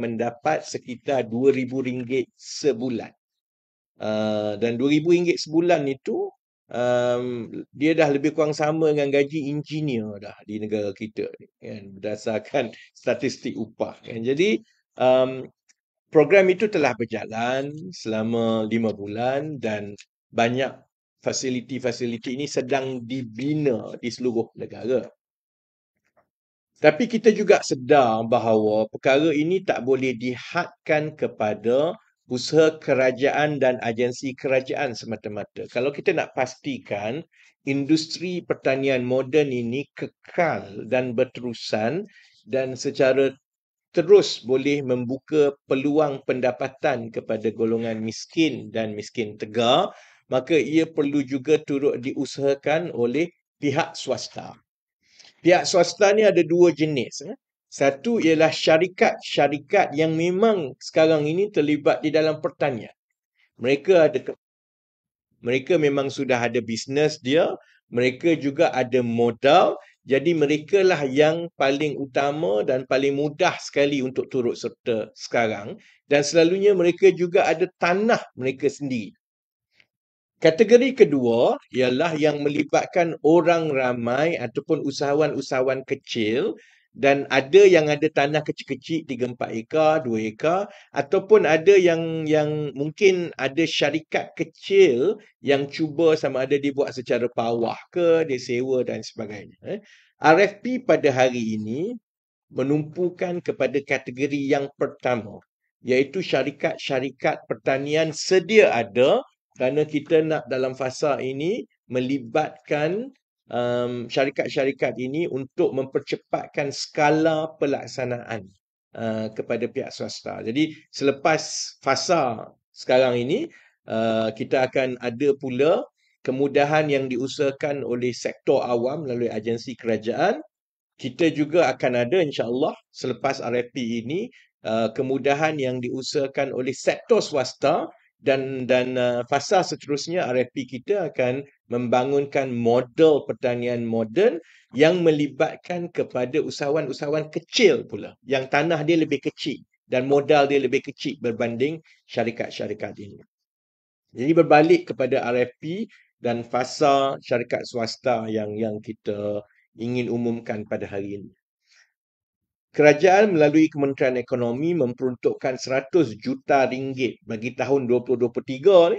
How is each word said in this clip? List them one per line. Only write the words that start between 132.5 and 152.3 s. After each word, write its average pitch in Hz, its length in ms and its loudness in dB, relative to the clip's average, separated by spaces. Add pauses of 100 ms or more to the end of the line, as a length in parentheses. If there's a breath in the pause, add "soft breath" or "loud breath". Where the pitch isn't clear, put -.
selepas 135 560 -6
R 120 240 -2
F - 80 -
P 117 240 -4
ini, 170 320 -8 (320 soft breath)
uh, 113 320 0
kemudahan 143 640 0
yang 127 160 -2
diusahakan 135 800 -4
oleh 127 160 -4
sektor 185 480 2
swasta 147 640 0 (380 loud breath)
dan, 131 480 0
dan, 127 240 2
uh, 123 320 0
fasa 165 400 2
seterusnya 151 640 -4
R 123 160 2
F - 80 -20
P 139 80 -6
kita 139 480 -4
akan 127 320 -2 (320 soft breath)
membangunkan 135 800 0
model 123 720 4
pertanian 120 560 -2
moden 113 560 0 (400 soft breath)
yang 170 240 4
melibatkan 156 880 -2
kepada 131 480 -4
usahawan-usahawan 147 960 -4
kecil 165 560 2
pula, 104 320 -12
yang 131 240 -2
tanah 151 400 -2
dia 170 80 2
lebih 156 320 0
kecil 139 320 -8 (320)
dan 127 160 -2
modal 143 400 4
dia 139 160 2
lebih 127 240 -2
kecil 139 320 -8
berbanding 117 640 -4 (240 soft breath)
syarikat-syarikat 110 960 -6